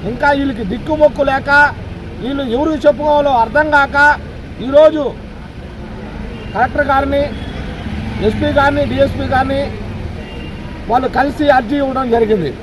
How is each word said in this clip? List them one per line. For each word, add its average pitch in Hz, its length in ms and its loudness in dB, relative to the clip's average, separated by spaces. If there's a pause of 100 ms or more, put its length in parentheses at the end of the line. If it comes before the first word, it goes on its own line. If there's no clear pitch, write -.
ఇంకా 247 280 0
వీళ్ళకి 277 320 0
దిక్కుమొక్కు 294 580 0
లేక 277 520 4 (460)
వీళ్ళు 277 240 -4
ఎవరికి 285 440 0
చెప్పుకోవాలో 294 440 2
అర్థం 269 400 2
కాక 285 480 4 (440)
ఈరోజు 294 500 6 (1400)
కలెక్టర్ 294 340 0
గారిని, 277 360 2 (1040)
ఎస్పీ 208 180 0
గారిని, 285 400 2
డీఎస్పీ 269 380 0
గారిని 269 480 0 (1200)
వాళ్ళు 254 160 2
కలిసి 285 420 0
అర్జీ 254 260 4
ఇవ్వడం 262 360 0
జరిగింది. 214 520 2